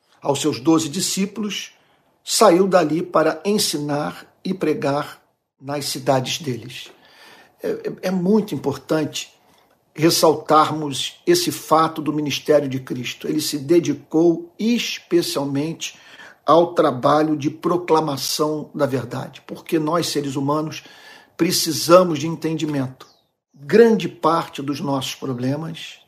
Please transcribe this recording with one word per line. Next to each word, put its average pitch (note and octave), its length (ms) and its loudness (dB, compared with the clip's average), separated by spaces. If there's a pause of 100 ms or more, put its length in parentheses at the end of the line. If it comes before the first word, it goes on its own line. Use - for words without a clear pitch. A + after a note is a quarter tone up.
(200)
aos C#3 200 -2
seus C#3 200 -2
doze D#3+ 280 2
discípulos, F#3+ 840 -6 (520)
saiu F#3+ 420 6
dali F3 360 2
para D#3 420 0
ensinar D3 800 -2 (180)
e F#3 80 -2
pregar D3 720 -2 (380)
nas C#3 260 -8
cidades - 520 -2
deles." A#2 520 -10 (720)
É, - 60 -4
é, - 240 -6 (100)
é F#3 80 -2
muito F#3+ 440 2
importante - 760 -4 (600)
ressaltarmos D3+ 1300 2
esse F3 240 2
fato D#3+ 500 2
do D3+ 120 -4
ministério D3 560 0
de C3 100 -4
Cristo. B2+ 480 -10
Ele D#3 140 -2
se D3 180 -4
dedicou D#3+ 1000 2
especialmente D#3+ 1400 -2 (480)
ao E3+ 260 6
trabalho D3 640 2
de C#3+ 140 -4
proclamação D#3 1200 -2
da D3 120 0
verdade, C3 600 -8
porque - 320 -4
nós, D#3 280 0
seres C#3+ 300 -4
humanos, D3 480 -2 (520)
precisamos E3 840 4
de D#3 60 -4
entendimento. D3+ 800 -4 (460)
Grande F3 560 4
parte D#3+ 540 -2
dos C#3 180 -6
nossos C#3 360 -4
problemas C#3 920 -6